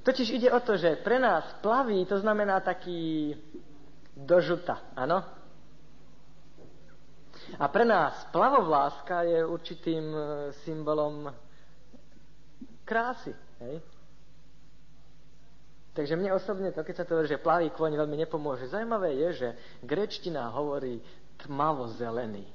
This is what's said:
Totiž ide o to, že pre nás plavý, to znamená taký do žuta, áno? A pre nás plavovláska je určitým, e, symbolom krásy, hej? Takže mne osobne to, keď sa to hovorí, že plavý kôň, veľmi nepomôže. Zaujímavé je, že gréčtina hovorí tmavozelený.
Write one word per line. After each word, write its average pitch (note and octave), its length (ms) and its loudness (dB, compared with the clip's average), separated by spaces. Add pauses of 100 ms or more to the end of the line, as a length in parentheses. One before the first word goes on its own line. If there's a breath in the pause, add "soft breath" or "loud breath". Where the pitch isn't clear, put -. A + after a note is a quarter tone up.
Totiž B3+ 320 4
ide B3 160 6
o A#3+ 160 8
to, G3+ 160 4
že D#3+ 240 6
pre A#3+ 160 4
nás G3 240 4 (160)
plavý, G#3+ 480 4
to G3+ 80 2
znamená G3+ 480 4
taký E3 720 -2 (800)
do C#3+ 240 6
žuta, D#3 400 0 (160)
áno? D3 240 2 (2500 loud breath)
A C#3 80 4
pre G#3 160 6
nás F3+ 320 6 (160)
plavovláska E3+ 960 4
je E3 160 6
určitým, E3 640 -2
e, D#3 100 -2 (460)
symbolom D3+ 640 0 (1600 soft breath)
krásy, A3+ 480 -2 (240)
hej? D3 240 -8 (2000)
Takže D3+ 240 0
mne F#3+ 160 2
osobne F#3+ 400 0
to, - 80 -4
keď D#3+ 160 -4
sa F3 80 -2
to E3 140 2
hovorí, D#3 100 4
že D3+ 140 0
plavý E3 260 4
kôň, D#3 300 0
veľmi D3+ 260 0
nepomôže. D3 480 -4
Zaujímavé G3 480 0
je, E3 160 4
že B2 120 -2 (360 loud breath)
gréčtina D3+ 640 -2
hovorí C3+ 540 -2 (420 loud breath)
tmavozelený. A#2+ 1120 0